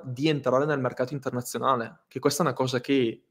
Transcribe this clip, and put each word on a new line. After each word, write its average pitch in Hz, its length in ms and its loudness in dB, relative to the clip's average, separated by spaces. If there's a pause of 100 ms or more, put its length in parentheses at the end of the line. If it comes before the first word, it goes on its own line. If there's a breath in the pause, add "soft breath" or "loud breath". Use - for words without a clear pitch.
di 131 240 -2
entrare 131 360 2
nel 147 140 0
mercato 127 340 -2
internazionale, 127 920 -2
che - 120 -10
questa 143 240 2
è - 20 2
una 131 100 0
cosa 127 240 0
che 123 520 0